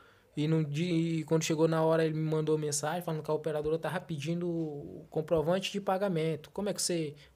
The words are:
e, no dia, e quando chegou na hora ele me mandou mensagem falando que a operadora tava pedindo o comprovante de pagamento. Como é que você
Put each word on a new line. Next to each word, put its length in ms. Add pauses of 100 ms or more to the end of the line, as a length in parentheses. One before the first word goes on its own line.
(360)
e, 120
no 160
dia, 280
e 320
quando 200
chegou 240
na 160
hora 200
ele 100
me 140
mandou 300
mensagem 440
falando 200
que 80
a 40
operadora 440
tava 220
pedindo 480
o 600
comprovante 600
de 100
pagamento. 720
Como 180
é 60
que 80
você 320 (220)